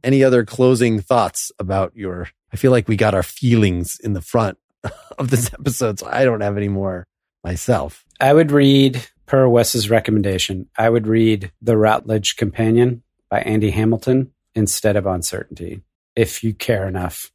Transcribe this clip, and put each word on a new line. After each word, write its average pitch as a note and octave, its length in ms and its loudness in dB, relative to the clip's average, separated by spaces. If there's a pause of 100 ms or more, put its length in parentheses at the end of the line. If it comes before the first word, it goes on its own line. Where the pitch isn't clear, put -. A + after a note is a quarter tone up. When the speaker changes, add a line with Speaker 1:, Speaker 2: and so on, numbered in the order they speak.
Speaker 1:
Any C3+ 200 4
other B2 220 4
closing A#2+ 560 2
thoughts - 580 -2
about F#2+ 360 -4
your, F2 340 -10 (240)
I - 20 -10
feel B2+ 160 2
like A#2+ 160 2
we A2+ 80 0
got G2+ 180 2
our F#2 100 0
feelings G2+ 760 0
in G#2+ 120 -4
the F2 80 -6
front A2 360 -2 (300)
<laughs> - 300 -16
of B2+ 120 -4
this A#2+ 240 0
episode, A#2+ 460 -4
so - 100 -14
I - 140 0
don't A2+ 180 2
have G2+ 140 -2
any G2+ 140 -2
more F#2+ 360 -4 (380)
myself. E2+ 640 -4 (160)
Speaker 2:
I C#3 120 4
would D#3 180 4
read C#3 540 4 (240)
per C3 180 4
Wes's A#2 440 2
recommendation, G2 840 -2
I A2+ 140 0
would A2+ 160 2
read A2 460 0 (100)
The A2+ 160 0
Routledge G#2+ 580 0
Companion A#2 680 0 (260)
by - 120 0
Andy G#2+ 280 0
Hamilton A2+ 640 0 (240)
instead G#2 400 0
of G2 100 -2
Uncertainty, F2 760 -8 (340)
if - 280 -2
you A2 120 -4
care G2 320 -4
enough. F#2 480 -8